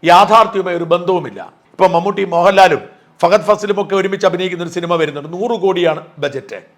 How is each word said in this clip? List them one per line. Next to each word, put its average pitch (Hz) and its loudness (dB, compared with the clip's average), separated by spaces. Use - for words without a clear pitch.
യാഥാർത്ഥ്യവുമായ 196 4
ഒരു 165 -8
ബന്ധവുമില്ല. 170 -4
ഇപ്പം 185 2
മമ്മൂട്ടി, 196 -2
മോഹൻലാലും 185 4
ഫഹദ് 185 2
ഫസിലും 208 0
ഒക്കെ 196 -6
ഒരുമിച്ച് 190 -2
അഭിനയിക്കുന്ന 175 -6
ഒരു 170 -10
സിനിമ 170 -4
വരുന്നുണ്ട്, 151 -8
നൂറ് 226 -4
കോടിയാണ് 175 0
ബജറ്റ്. 127 -8